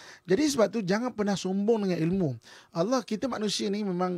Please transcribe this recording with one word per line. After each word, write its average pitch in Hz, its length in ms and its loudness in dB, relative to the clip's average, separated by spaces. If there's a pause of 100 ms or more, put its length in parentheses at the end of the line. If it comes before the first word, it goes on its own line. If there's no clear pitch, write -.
(220)
Jadi 208 240 2
sebab 233 240 2
tu 220 100 -2
jangan 214 300 0
pernah 202 240 0
sombong 202 500 0
dengan 180 160 0
ilmu. 170 300 2 (400)
Allah, 226 320 0
kita 214 240 -4
manusia 214 420 -2
ni 202 140 -2
memang 180 360 -2